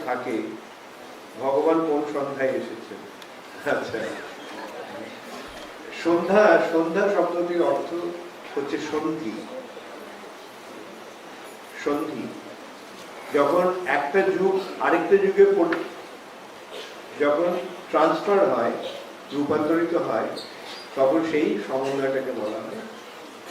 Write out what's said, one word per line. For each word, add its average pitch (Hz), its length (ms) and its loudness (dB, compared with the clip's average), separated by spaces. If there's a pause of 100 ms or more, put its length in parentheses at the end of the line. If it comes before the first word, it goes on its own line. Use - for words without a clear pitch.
থাকে? 123 360 -2 (1000)
ভগবান 151 400 4
কোন 147 340 0
সন্ধ্যায় 135 360 0
এসেছেন? 113 480 -6 (760)
আচ্ছা, - 280 -2 (2000)
সন্ধ্যা, 180 680 6
সন্ধ্যা 175 360 4
শব্দটির 175 520 2
অর্থ - 320 2 (640)
হচ্ছে 143 200 -2
সন্ধি। 151 540 -2 (2500)
সন্ধি, 131 420 -2 (1080)
যখন 165 400 6 (140)
একটা - 340 2
যুগ 185 380 4 (200)
আরেকটা 170 380 6
যুগে 196 280 8
পরি-, 170 380 4 (1400)
যখন 160 380 4 (320)
ট্রান্সফার 160 640 4
হয়, 117 180 2 (600)
রূপান্তরিত 151 640 2
হয়, 113 320 2 (680)
তখন 170 360 6
সেই 160 360 4
সমন্বয়টাকে 135 640 0
বলা 110 260 -4
হয় 110 240 -8 (680)